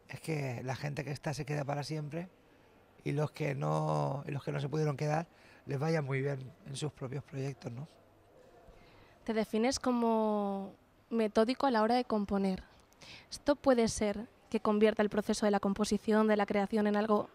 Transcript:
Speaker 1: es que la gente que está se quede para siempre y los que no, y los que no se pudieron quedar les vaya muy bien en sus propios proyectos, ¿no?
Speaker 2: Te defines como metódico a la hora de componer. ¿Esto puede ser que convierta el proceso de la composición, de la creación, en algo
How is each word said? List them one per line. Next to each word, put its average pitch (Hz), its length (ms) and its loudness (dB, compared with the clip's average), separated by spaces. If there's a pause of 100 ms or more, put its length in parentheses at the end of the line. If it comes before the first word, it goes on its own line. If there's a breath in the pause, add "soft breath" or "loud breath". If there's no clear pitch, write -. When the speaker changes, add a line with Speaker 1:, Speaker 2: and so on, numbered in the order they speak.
Speaker 1:
es - 100 -12
que 135 440 -4
la 127 120 -6
gente 143 300 -6
que 135 60 -8
está 143 220 -6
se 143 120 -6
quede 147 180 -4
para 143 200 -4
siempre 156 440 -8 (800 soft breath)
y 143 80 -2
los 151 180 0
que 147 240 -4
no, 151 720 -2
y - 40 -6
los 139 120 -6
que - 80 -6
no 147 80 -4
se 143 80 -4
pudieron 151 300 0
quedar 151 300 -2 (380 loud breath)
les 135 140 -4
vaya 160 220 0
muy 135 200 -4
bien 135 300 -6 (160)
en 143 80 -12
sus 143 160 -6
propios 131 320 -10
proyectos, 135 480 -8
¿no? 123 160 -12 (1400 loud breath)
Speaker 2:
Te 233 100 -4
defines 220 460 0
como 214 960 0 (360)
metódico 226 560 2
a 269 60 4
la 220 100 4
hora 226 140 4
de 247 80 2
componer. 196 600 0 (680 loud breath)
¿Esto - 240 2
puede 240 320 4
ser 208 400 -2 (220)
que 220 100 0
convierta 214 420 4
el 214 80 4
proceso - 360 0
de 208 60 4
la 202 100 2
composición, 214 680 2
de 214 80 6
la 208 100 2
creación, 208 420 0
en 208 100 2
algo 208 380 2